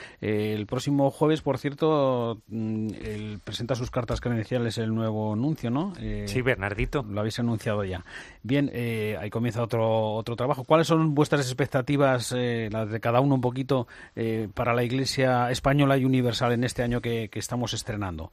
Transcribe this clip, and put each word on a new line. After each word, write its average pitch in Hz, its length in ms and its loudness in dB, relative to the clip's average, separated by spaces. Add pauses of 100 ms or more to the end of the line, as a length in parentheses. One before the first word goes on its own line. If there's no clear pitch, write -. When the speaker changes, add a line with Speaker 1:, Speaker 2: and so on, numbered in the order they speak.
(200)
Speaker 1:
Eh, 107 380 0
el 104 80 -4
próximo 139 460 2
jueves, 156 320 2
por 131 160 0
cierto, 131 880 0
mm, 110 400 -4 (160)
el, 107 400 -8
presenta 117 320 -4
sus 117 160 -6
cartas 117 280 -4
credenciales 117 600 -2
el 110 160 -2
nuevo 107 400 -2
nuncio, 123 340 -2
¿no? 165 300 -2
Eh, 107 280 -6
Speaker 2:
Sí, 110 140 0
Bernardito. 113 600 0
Speaker 1:
lo 104 160 -6
habéis 107 180 -2
anunciado 113 460 -2
ya. 90 200 -6 (380)
Bien, 135 320 0
eh, 113 480 -2
ahí 104 80 -6
comienza 117 320 -2
otro, 113 520 2
otro 113 220 -4
trabajo. 131 280 -2
¿Cuáles 160 240 6
son 160 260 4
vuestras 143 320 4
expectativas, 131 880 2
eh, 117 360 -2
las 110 180 -2
de 110 100 -4
cada 120 200 4
uno 139 160 6
un 131 60 2
poquito, 127 460 0 (280)
eh, 113 400 -2
para 117 180 2
la 120 100 2
Iglesia 127 680 2
española 139 480 4
y 131 60 4
universal 123 480 2
en 120 100 2
este 123 180 -2
año 120 180 0
que, 117 300 -2
que - 80 -10
estamos 117 380 -4
estrenando? 95 580 -6